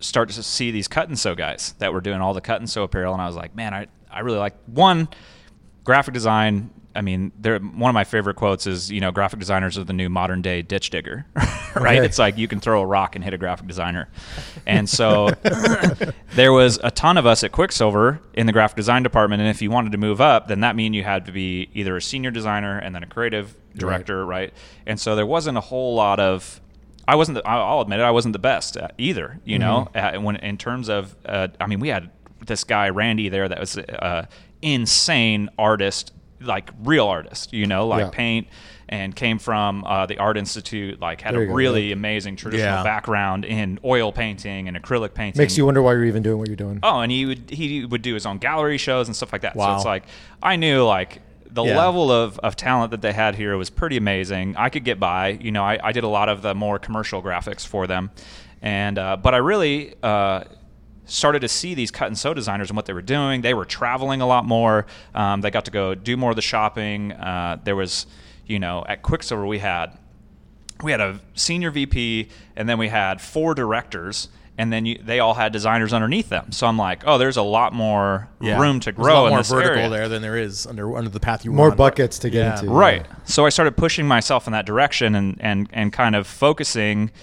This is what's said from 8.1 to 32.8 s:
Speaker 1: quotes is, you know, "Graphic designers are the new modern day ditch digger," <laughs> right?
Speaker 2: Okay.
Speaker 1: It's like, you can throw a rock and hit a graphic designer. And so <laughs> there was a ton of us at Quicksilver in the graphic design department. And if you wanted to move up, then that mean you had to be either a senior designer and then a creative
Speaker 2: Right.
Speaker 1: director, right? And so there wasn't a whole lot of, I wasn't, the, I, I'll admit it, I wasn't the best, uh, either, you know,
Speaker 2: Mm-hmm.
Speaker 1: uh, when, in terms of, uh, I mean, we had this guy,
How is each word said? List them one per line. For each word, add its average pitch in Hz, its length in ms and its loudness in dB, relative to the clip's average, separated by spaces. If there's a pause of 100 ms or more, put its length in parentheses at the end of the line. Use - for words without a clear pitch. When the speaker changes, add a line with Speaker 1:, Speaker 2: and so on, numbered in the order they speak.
Speaker 1:
quotes 101 320 0
is, 92 240 -6
you 101 100 -4
know, 92 120 0
"Graphic 98 260 -2
designers 95 400 -2
are 95 60 -6
the 95 80 -6
new 92 160 -2
modern 90 340 -2
day 87 200 -2
ditch 95 280 -4
digger," 90 400 -8
<laughs> - 60 -8 (400)
right? 123 220 4
Speaker 2:
Okay. 127 60 6
Speaker 1:
It's - 140 0
like, 107 200 4
you 110 100 0
can 104 100 -4
throw 107 220 2
a 95 60 0
rock 95 280 2
and 92 80 -8
hit 95 120 -6
a 90 40 -6
graphic 90 300 -6
designer. 87 400 -4 (580)
And - 220 2
so 208 420 4
<laughs> 196 1040 0
there 131 180 8
was 127 300 6
a 117 80 0
ton 170 260 4
of 135 100 4
us 113 180 6
at 101 80 -2
Quicksilver 120 680 4 (140)
in 113 120 2
the 110 60 4
graphic 107 240 4
design 120 260 2
department. 107 400 4
And 107 80 2
if 104 120 -2
you 104 80 -2
wanted 113 220 0
to 101 60 -2
move 104 220 2
up, 131 280 6
then 101 120 0
that 113 160 2
mean 110 180 0
you 98 100 -2
had 95 220 -2
to 95 60 -14
be 92 420 -6
either 98 220 -4
a 85 60 -6
senior 131 280 -6
designer 104 480 -4
and 92 160 -10
then 85 80 -10
a 87 40 -16
creative 107 480 -4 (200)
Speaker 2:
Right. 101 40 -14
Speaker 1:
director, 92 480 -4
right? 92 260 -6 (340)
And 107 120 -4
so 107 160 -2
there 107 120 2
wasn't 151 300 -2
a 107 40 -2
whole 127 340 -4
lot 101 240 4
of, 95 420 0 (460)
I 131 80 6
wasn't, 156 220 2
the, 90 100 -6
I, 113 120 0
I'll 117 240 2
admit 101 180 -2
it, 120 40 4
I 120 60 6
wasn't 117 220 2
the 98 80 -6
best, 123 360 0
uh, - 120 -8 (100)
either, 127 460 -4
you 104 160 -2
know, 101 340 2
Speaker 2:
Mm-hmm. 95 220 -2
Speaker 1:
uh, 98 40 -6
when, 104 160 -2
in 101 200 -8
terms 120 320 -6
of, 101 260 -4 (120)
uh, 95 220 -2 (120)
I 98 80 -4
mean, 101 100 -2
we 135 100 -2
had 95 220 -4 (340)
this 110 200 -6
guy, 104 240 2